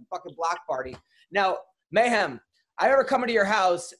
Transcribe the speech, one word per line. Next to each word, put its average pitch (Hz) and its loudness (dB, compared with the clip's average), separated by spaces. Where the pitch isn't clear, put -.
fucking 175 -14
block 165 -2
party. 127 -6
Now, 190 0
Mayhem, 202 0
I 180 0
remember 262 4
coming 262 0
to 233 -2
your 208 4
house 196 0